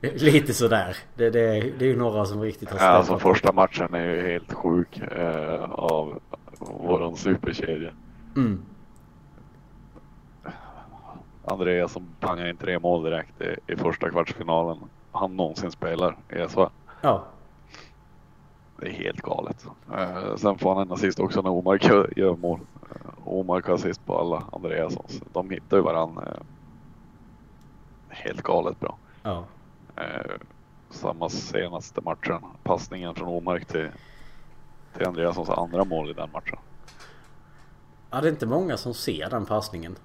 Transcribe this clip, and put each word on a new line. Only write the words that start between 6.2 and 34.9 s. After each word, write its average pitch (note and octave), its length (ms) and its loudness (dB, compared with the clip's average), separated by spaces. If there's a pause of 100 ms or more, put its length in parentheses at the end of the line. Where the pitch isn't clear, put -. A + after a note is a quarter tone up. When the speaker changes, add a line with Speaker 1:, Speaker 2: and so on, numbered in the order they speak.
Speaker 2:
våran E2+ 560 -2
superkedja. E2 760 -2 (440)
Speaker 1:
Mm. A2 260 0 (2750)
Speaker 2:
Andreas F2+ 460 0
som F2+ 160 -12 (120)
pangar F2 280 -4
in E2+ 100 -6
tre F2+ 220 -2
mål E2+ 240 2
direkt D#2+ 380 -4
i, F2 140 -4 (180)
i - 20 -4
första E2+ 340 -2
kvartsfinalen E2 680 0 (340)
han F#2 240 -2
någonsin F2 360 -2
spelar E2+ 460 -2 (120)
i - 60 -8
S F2 200 -4
H F#2+ 80 6
L. - 60 2 (320)
Speaker 1:
Ja. A#2 220 4 (1600)
Speaker 2:
Det - 80 -8
är - 40 -8
helt G1+ 300 -6
galet. - 440 -6 (300)
Eh, F#2 400 -4
sen G2+ 220 2
får F#2+ 180 4
han F#2+ 120 0
en F2+ 60 -6
assist F#2 260 0
också F#2+ 220 2
när F#2+ 80 0
Omark F#2 360 4
gör, - 300 8
gör F#2 200 4
mål. E2+ 240 -2 (320)
Eh, - 360 -14
Omark F#2 400 0
har F#2 60 4
assist - 320 -2
på F2 140 0
alla E2 320 -2
Andreassons. - 680 -4 (120)
De F#2 160 -4
hittar - 280 0
ju F#2 60 6
varann, E2 340 0
eh, G1+ 240 -10 (1700)
helt - 320 -8
galet F2 380 0
bra. - 180 -8 (260)
Speaker 1:
Ja. F2+ 200 -6 (560)
Speaker 2:
Eh, - 360 -8 (540)
samma E2 400 -4
senaste - 720 -6
matchen. E2+ 400 -4 (220)
Passningen F2 520 -2
från F2+ 140 -6
Åmark F2 360 -2
till, D#2+ 240 -2 (1040)